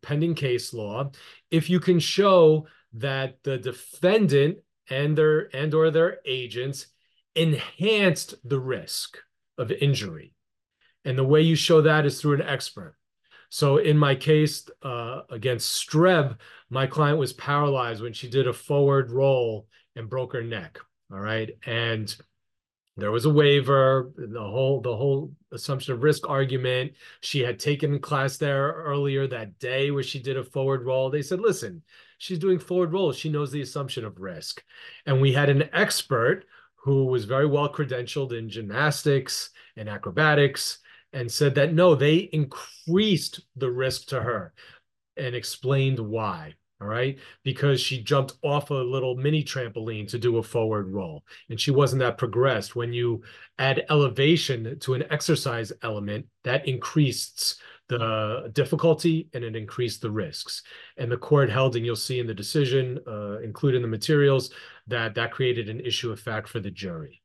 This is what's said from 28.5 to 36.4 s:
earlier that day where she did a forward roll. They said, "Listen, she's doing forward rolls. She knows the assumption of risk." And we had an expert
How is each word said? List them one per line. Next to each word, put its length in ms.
earlier 520
that 320
day 320
where 140
she 160
did 160
a 80
forward 420
roll. 240
They 120
said, 180
"Listen, 420
she's 200
doing 220
forward 320
rolls. 240
She 120
knows 220
the 120
assumption 420
of 160
risk." 420
And 140
we 120
had 160
an 240
expert 720